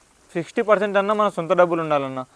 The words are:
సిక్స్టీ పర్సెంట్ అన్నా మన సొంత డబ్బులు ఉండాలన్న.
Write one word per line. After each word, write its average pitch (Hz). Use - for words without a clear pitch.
సిక్స్టీ 175
పర్సెంట్ 202
అన్నా 202
మన 208
సొంత 170
డబ్బులు 175
ఉండాలన్న. 135